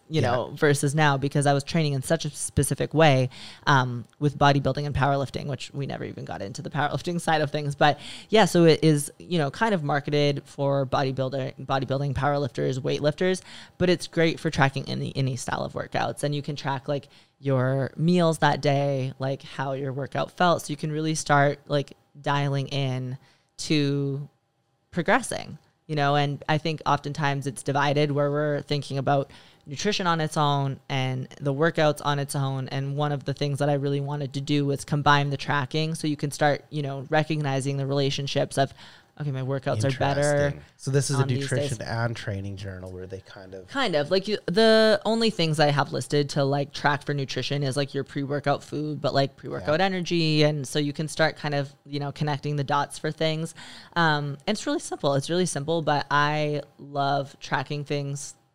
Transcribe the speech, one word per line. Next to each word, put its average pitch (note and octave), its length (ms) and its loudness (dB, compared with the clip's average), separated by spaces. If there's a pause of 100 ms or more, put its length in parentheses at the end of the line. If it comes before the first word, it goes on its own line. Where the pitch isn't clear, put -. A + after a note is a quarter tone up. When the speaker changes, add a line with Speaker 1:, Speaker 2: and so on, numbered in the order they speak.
Speaker 1:
you D#3 140 0
Speaker 2:
Yeah. A#2+ 120 2
Speaker 1:
know, G#2+ 200 -2
versus D3 400 2
now, D3+ 240 4
because C#3 300 0
I C#3+ 60 4
was C#3 100 2
training D3+ 300 0
in C3 100 -2
such E3 220 -2
a D3+ 40 -4
specific - 640 -2
way, C#3+ 380 6 (340)
um, B2+ 400 2 (140)
with D3 180 0
bodybuilding C#3+ 480 2
and C#3+ 80 -6
powerlifting, C#3 540 0
which - 260 -8
we C#3 140 -6
never A#2+ 160 -8
even - 220 -10
got E2+ 180 -8
into G2+ 180 -10
the - 80 -8
powerlifting D3+ 500 -2
side D#3+ 220 0
of D3 80 0
things. D3 240 -4
But D3 260 4 (300)
yeah, G#3+ 160 6
so E3+ 200 6
it D#3+ 180 6
is, D3+ 340 4
you D#3+ 220 -2
know, C#3+ 100 0
kind A3+ 240 0
of F3 100 0
marketed C#3+ 600 0
for C#3 400 0
bodybuilder, C3 720 -2 (100)
bodybuilding, C3+ 480 -2
powerlifters, C#3+ 640 0
weightlifters, D3 640 0 (380)
but F3+ 100 4
it's F3 160 2
great E3 340 2
for D#3+ 120 -2
tracking C#3 360 2
any, C3 280 -6
any C3 220 -2
style C3+ 260 -2
of C#3 100 -8
workouts. - 500 -2
And D3 120 0
you C#3+ 80 -4
can D3 120 -6
track, C3+ 320 -4
like, C#3+ 200 -2 (320)
your C3+ 580 2
meals E3 420 4
that C#3+ 220 4
day, C#3 560 2
like, C3+ 240 -4
how C#3 320 -6
your C3+ 180 -4
workout C3+ 380 -4
felt. F3 320 2
So - 80 -12
you D3 80 -4
can D#3 140 -6
really D#3 240 -2
start, C#3+ 520 4
like, C#3+ 260 -2 (280)
dialing C#3+ 460 0
in C3 500 -4 (400)
to C#3+ 720 0 (640)
progressing, - 680 -2 (300)
you D#3 80 -4
know, C#3+ 200 2
and C#3+ 340 0
I D#3 80 4
think D#3+ 280 -4
oftentimes C#3+ 600 0
it's - 160 -6
divided C#3+ 500 2
where C#3+ 200 0
we're D3 320 0
thinking C#3 340 -4
about C#3 320 2 (380)
nutrition F#3+ 400 -2
on E3 140 2
its D#3 160 -2
own C#3 420 2 (100)
and C3 380 -2 (140)
the C#3 120 0
workouts D3+ 500 2
on C#3+ 140 0
its C#3+ 180 -4
own. C3+ 340 -2
And C#3 280 -4
one D3 140 0
of C#3+ 140 -4
the C#3 100 -2
things C#3+ 240 -2
that C#3+ 100 2
I D3 40 4
really C#3+ 280 0
wanted C#3+ 320 -6
to C#3+ 80 -4
do C#3+ 240 2
was C#3 180 -2
combine C#3+ 460 4
the C#3 80 -4
tracking D#3 560 -2
so D#3+ 140 -4
you D3 100 0
can C#3+ 140 -4
start, D3 400 2
you D3+ 100 -6
know, C3+ 280 -6
recognizing C#3+ 680 0
the C#3 100 -2
relationships C#3 720 0
of, C3+ 140 2 (460)
"Okay, D3 120 -4
my C3 100 -4
workouts C3 420 -2
are C3+ 140 0
better C#3+ 220 0 (280)
Speaker 2:
Interesting. C#3+ 140 -6 (160)
So - 140 -6
this C3+ 180 2
is C#3 80 0
a C3+ 60 2
Speaker 1:
on C#3 60 0
these B2 80 0 (120)
days." - 0 - (220)
Speaker 2:
nutrition A2 100 -6
and A#2 340 -4
training G2 420 -8
journal F#2 340 -12
where F#2 160 -12
they F#2 140 -12
kind F#2+ 340 -18
of F#2 120 -16
Speaker 1:
Kind A#3+ 280 -2
of. D3 160 0
Like, F#3+ 160 0
you, G#3 180 -2
the A3 600 6
only A3+ 260 2
things D#3+ 280 0
I D3 120 6
have C#3+ 200 0
listed C#3+ 400 0
to, C#3+ 120 0
like, C#3+ 280 0
track C#3+ 320 -2
for D3 120 -4
nutrition C#3+ 480 -4
is, C3 120 -2
like, C#3+ 200 -4
your C#3 80 -2
pre-workout C#3 600 -2
food, D3+ 380 -6
but, - 140 0
like, C#3 200 0
pre-workout C#3+ 440 -2
Speaker 2:
Yeah. F#3+ 80 4
Speaker 1:
energy. E3+ 560 2
And D3 240 2
so - 100 -4
you C#3+ 160 -2
can D#3 140 -6
start D#3 300 0
kind D3 180 -4
of, C#3+ 180 -2 (140)
you C#3+ 120 -6
know, C#3+ 120 -6
connecting D3 460 -2
the C#3+ 60 -2
dots C#3+ 360 -2
for D#3 120 -4
things. D#3+ 440 -2 (400)
Um, D3 500 2
and G#3+ 100 0
it's - 120 -6
really D4 120 0
simple. C#3+ 360 -2
It's C#3+ 160 0
really F3+ 160 2
simple, D#3 340 -2
but D3 300 0
I D3 500 2 (160)
love C#3 600 -2
tracking C#3+ 460 -4
things C#3+ 500 -6 (200)